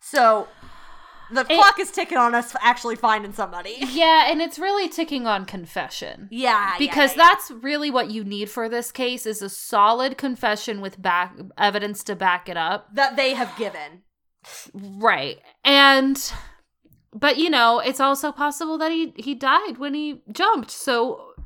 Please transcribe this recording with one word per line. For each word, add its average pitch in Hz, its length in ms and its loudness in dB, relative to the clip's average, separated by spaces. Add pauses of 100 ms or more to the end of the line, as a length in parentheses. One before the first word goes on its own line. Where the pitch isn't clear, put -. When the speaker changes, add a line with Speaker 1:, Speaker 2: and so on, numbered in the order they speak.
Speaker 1:
So 220 460 2 (840)
the 254 100 0
Speaker 2:
It 254 80 -6
Speaker 1:
clock 392 300 8
is 381 120 -6
ticking 349 260 -4
on 240 160 4
us 240 280 -2
actually 233 340 0
finding 214 380 0
somebody. 185 460 -8
Speaker 2:
Yeah, 294 520 4
and 320 100 0
it's 330 160 -6
really 381 320 -2
ticking 294 380 -6
on 202 180 -2
confession. 180 880 -10
Speaker 1:
Yeah, 220 400 -4
yeah, 180 80 -6
Speaker 2:
Because 285 360 2
Speaker 1:
yeah, 330 80 6
yeah. 339 60 10
Speaker 2:
that's 392 220 2
really 285 400 -6
what 247 180 0
you 214 140 -8
need 202 260 -8
for 233 200 -6
this 240 220 -6
case 247 340 -6
is 214 160 -8
a 196 80 -10
solid 240 680 0
confession 220 640 -4
with 190 200 -12
back, 180 360 -2 (200)
evidence 208 480 -2
to 208 100 -6
back 180 340 -2
it 175 80 -8
up. 180 380 -4
Speaker 1:
That 262 200 0
they 262 200 0
have 240 220 -6
given. 170 440 -10 (720)
Speaker 2:
Right. 196 680 0 (240)
And, 269 680 6 (840)
but, 262 240 0
you 330 120 2
know, 240 300 4
it's 269 200 -2
also 277 320 0
possible 311 480 -4
that 320 120 -2
he, 330 260 -4
he 262 180 -8
died 294 420 0
when 277 160 -6
he 294 280 -8 (100)
jumped. 359 400 0
So - 640 -4 (120)